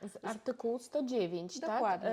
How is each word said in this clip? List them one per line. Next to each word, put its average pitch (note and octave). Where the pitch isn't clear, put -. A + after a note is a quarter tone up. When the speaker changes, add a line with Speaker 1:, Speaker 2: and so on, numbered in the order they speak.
Speaker 1:
Z -
artykułu A#3
sto C#4+
dziewięć, F#3
tak? B3+
Speaker 2:
Dokładnie. G#3+